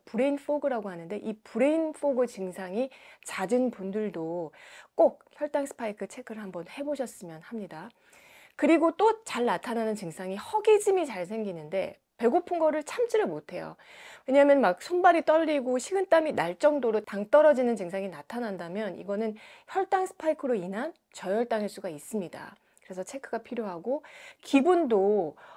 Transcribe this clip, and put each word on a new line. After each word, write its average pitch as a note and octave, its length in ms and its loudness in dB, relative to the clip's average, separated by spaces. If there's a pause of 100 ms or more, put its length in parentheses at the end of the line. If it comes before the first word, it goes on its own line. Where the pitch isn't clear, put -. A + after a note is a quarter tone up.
브레인 C#4 320 0
포그라고 C#4 540 -4
하는데 E3+ 280 -10
이 A3 160 -8 (100)
브레인 D#4 500 0
포그 B3+ 340 0
증상이 F#3+ 640 -6 (340)
잦은 A#3 480 0
분들도 F3 800 -6 (440)
꼭 - 360 2
혈당 D4 360 -4
스파이크 G#3+ 400 -8
체크를 A3+ 340 -14
한번 F3+ 260 -10
해보셨으면 B3 760 -8
합니다. F#3 480 -12 (640)
그리고 D#4+ 420 4
또 A4 260 2
잘 A#3+ 220 -4
나타나는 A3 500 -2
증상이 F#3+ 400 -10
허기짐이 G#4 680 4
잘 G3 200 -6
생기는데 F#3 720 -6 (200)
배고픈 E4 420 2
거를 D#4 240 2
참지를 A4+ 420 0
못해요. D#3+ 500 -8 (520)
왜냐하면 C#4 340 8
막 F3+ 200 4
손발이 F4 440 4
떨리고 D4 540 2
식은땀이 E4 540 2
날 E3+ 220 -2
정도로 B3+ 460 2
당 G#3 280 -6
떨어지는 C4 460 6
증상이 G3 340 -6
나타난다면 F#3+ 880 -8
이거는 G3+ 360 -4 (320)
혈당 F#4 380 0
스파이크로 D4+ 500 -4
인한 G#3 380 -6 (200)
저혈당일 G#3+ 560 -2
수가 F#3+ 200 -10
있습니다. D3+ 680 -10 (280)
그래서 F#3 200 -10
체크가 A#3+ 360 -10
필요하고 A3+ 640 -6 (380)
기분도 A#3 960 2 (220)